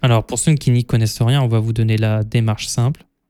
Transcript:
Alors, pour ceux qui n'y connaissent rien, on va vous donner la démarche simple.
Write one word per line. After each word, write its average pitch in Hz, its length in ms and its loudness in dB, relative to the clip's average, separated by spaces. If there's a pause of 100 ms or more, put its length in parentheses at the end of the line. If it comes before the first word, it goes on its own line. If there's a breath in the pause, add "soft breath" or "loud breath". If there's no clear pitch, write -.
Alors, 117 260 2
pour 123 120 -6
ceux 160 160 2
qui 135 160 0
n'y 120 140 2
connaissent 110 360 0
rien, 131 220 2
on 120 60 0
va 113 100 0
vous 110 140 -2
donner 113 240 0
la 107 260 0
démarche 110 460 -2
simple. 123 360 -2 (260)